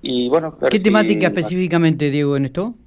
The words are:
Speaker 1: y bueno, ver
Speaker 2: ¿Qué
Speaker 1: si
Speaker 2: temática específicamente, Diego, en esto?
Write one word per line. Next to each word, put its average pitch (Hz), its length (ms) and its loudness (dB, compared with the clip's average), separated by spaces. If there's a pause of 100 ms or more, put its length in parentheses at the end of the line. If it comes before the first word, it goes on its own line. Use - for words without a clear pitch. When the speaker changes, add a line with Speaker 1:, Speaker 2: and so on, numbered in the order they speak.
Speaker 1:
y 123 260 -4
bueno, 160 320 -2
ver 135 100 0
Speaker 2:
¿Qué 214 80 2
Speaker 1:
si 185 60 0
Speaker 2:
temática 208 440 2
específicamente, 165 840 0
Diego, 143 240 0
en 135 100 0
esto? 185 280 -6 (140)